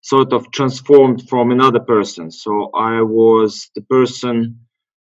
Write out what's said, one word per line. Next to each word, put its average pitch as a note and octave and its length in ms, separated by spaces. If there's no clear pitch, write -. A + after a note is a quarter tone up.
sort C3 320
of A#2+ 180
transformed C3 760
from B2 240
another B2 280
person. G2+ 500
So G#2 460
I A2+ 260
was A2 720
the G#2 60
person A#2+ 760